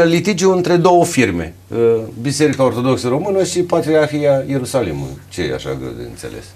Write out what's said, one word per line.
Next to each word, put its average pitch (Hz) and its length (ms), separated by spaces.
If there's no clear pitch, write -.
litigiu 175 460
între 180 240
două 175 300
firme, 87 480
uh, 117 280
Biserica 143 420
Ortodoxă 123 440
Română 185 360
și 175 160
Patriarhia 147 880
Ierusalimului. 113 720
Ce - 120
e 69 120
așa 67 260
greu 65 180
de 60 120
înțeles? 57 340